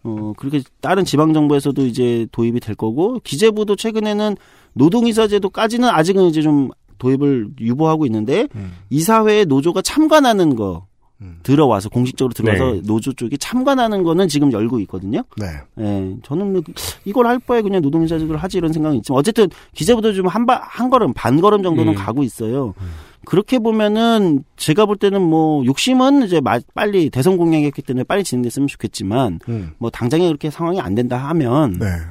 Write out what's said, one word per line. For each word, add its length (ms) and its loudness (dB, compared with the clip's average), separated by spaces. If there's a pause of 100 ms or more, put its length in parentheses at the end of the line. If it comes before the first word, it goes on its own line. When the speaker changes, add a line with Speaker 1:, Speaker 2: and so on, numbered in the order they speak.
Speaker 1:
어, 300 -6
그렇게 240 -4 (200)
다른 220 0
지방정부에서도 840 2
이제 440 -2
도입이 280 -2
될 160 -8
거고, 480 -2
기재부도 520 0
최근에는 640 -2 (360)
노동이사제도까지는 1160 2
아직은 360 4
이제 180 2
좀 260 2 (300)
도입을 500 0 (100)
유보하고 460 0
있는데, 480 0
Speaker 2:
음. 200 -12 (180)
Speaker 1:
이사회에 540 2
노조가 360 0
참관하는 760 2
거 300 -6 (360)
Speaker 2:
음. 200 -18
Speaker 1:
들어와서, 480 2
공식적으로 440 -2
들어와서 400 0
Speaker 3:
네. 120 -4
Speaker 1:
노조 280 -2
쪽이 260 -6
참관하는 640 0
거는 240 2
지금 240 2
열고 300 0
있거든요. 420 -6 (140)
Speaker 2:
네. 100 -8 (320)
Speaker 1:
예, 420 -4
저는 320 -4
뭐 80 0 (420)
이걸 220 0
할 140 0
바에 240 -2
그냥 180 0
노동이사제도를 600 -2
하지 180 -4
이런 140 0
생각이 240 0
있지만, 200 -2
어쨌든 320 2 (240)
기재부도 400 2
좀 140 0
한 180 0
바-, 180 0
한 280 -4
걸음, 220 2
반 280 2
걸음 220 4
정도는 300 2
Speaker 3:
음. 20 0
Speaker 1:
가고 260 -4
있어요. 580 -4
Speaker 2:
음. 80 -10 (380)
Speaker 1:
그렇게 320 0
보면은 840 2 (120)
제가 300 2
볼 120 -2
때는 220 0
뭐 460 2
욕심은 580 2
이제 160 0
마-, 200 0 (140)
빨리 360 0
대선 280 2
공약이었기 440 0
때문에 220 -4
빨리 200 -2
진행됐으면 440 -2
좋겠지만, 720 -4 (100)
Speaker 2:
음. 300 -6
Speaker 1:
뭐 100 -4
당장에 380 0
그렇게 220 -4
상황이 300 -4
안 160 -4
된다 220 -2
하면 560 0
Speaker 2:
네. 140 -4 (240)